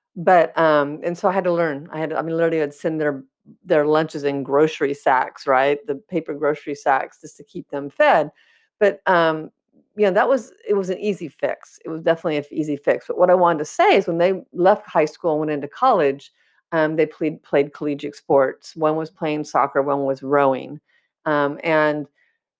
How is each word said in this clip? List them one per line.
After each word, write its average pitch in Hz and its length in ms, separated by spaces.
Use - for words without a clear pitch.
But, 175 420
um, 151 460
and 175 140
so 202 120
I - 20
had 185 140
to 175 80
learn. 156 380
I 156 80
had 156 100
to, 156 80
I 139 40
mean, 165 140
literally 165 260
I'd 147 120
send 160 260
their, 143 240
their 151 220
lunches 151 400
in 139 180
grocery 143 500
sacks, - 540
right? 139 400
The 143 80
paper 160 380
grocery 147 420
sacks 135 460
just - 160
to - 60
keep - 260
them 143 200
fed. 185 420
But, 202 260
um, 160 460
you 208 100
know, 190 60
that 196 160
was, 233 260
it 208 60
was 196 160
an 190 100
easy 190 280
fix. - 580
It 160 40
was 160 120
definitely 165 360
an 147 140
easy 151 260
fix. 135 300
But - 100
what 180 120
I 180 60
wanted 170 240
to 156 60
say 370 300
is 196 120
when 170 100
they 180 240
left 190 360
high 160 180
school 156 260
and 151 80
went 156 120
into 143 160
college, 151 640
um, 156 240
they 156 100
played, 156 380
played 147 300
collegiate 147 420
sports. - 600
One 156 200
was 160 140
playing 151 340
soccer, 135 380
one 139 240
was 135 180
rowing. 135 560
Um, 147 380
and 151 440